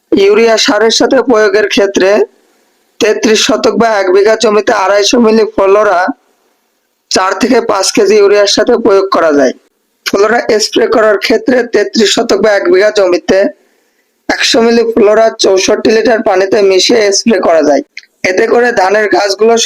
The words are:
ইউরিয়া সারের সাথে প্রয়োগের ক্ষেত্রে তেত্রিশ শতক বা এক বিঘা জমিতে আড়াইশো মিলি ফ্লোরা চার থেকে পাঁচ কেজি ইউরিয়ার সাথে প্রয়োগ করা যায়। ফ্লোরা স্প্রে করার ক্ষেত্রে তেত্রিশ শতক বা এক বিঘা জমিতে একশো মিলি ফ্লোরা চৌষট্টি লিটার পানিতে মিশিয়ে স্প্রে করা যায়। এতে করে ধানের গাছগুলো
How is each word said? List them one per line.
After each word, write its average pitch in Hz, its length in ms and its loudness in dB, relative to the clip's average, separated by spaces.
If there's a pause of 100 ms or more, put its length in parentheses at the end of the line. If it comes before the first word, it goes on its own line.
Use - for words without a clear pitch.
(120)
ইউরিয়া 214 460 2
সারের 220 420 0
সাথে 254 180 0 (100)
প্রয়োগের 214 420 0
ক্ষেত্রে 190 400 0 (920)
তেত্রিশ 220 480 0
শতক 233 320 0
বা 226 100 0 (100)
এক 190 120 -2
বিঘা 202 320 2
জমিতে 214 300 0 (100)
আড়াইশো 202 360 0
মিলি 220 320 2
ফ্লোরা 196 480 0 (1120)
চার 190 280 -2
থেকে 233 200 0 (100)
পাঁচ 190 220 -4
কেজি 208 260 0
ইউরিয়ার 202 380 2
সাথে 233 260 0
প্রয়োগ 196 280 2
করা 165 240 0
যায়। 139 200 0 (520)
ফ্লোরা 214 340 0 (200)
স্প্রে - 260 -2 (100)
করার 220 300 2
ক্ষেত্রে 254 320 0 (160)
তেত্রিশ 208 400 0
শতক 220 280 -2
বা 214 100 2
এক 196 180 0
বিঘা 190 280 2
জমিতে 185 420 0 (920)
একশো - 320 -2
মিলি 233 280 2
ফ্লোরা 214 380 2 (160)
চৌষট্টি 202 480 0
লিটার 220 300 0
পানিতে 190 400 0
মিশিয়ে 196 400 0 (160)
স্প্রে 220 220 0
করা 165 240 2
যায়। 143 200 0 (400)
এতে 190 240 -2
করে 240 240 0
ধানের 208 380 0
গাছগুলো 208 440 0 (120)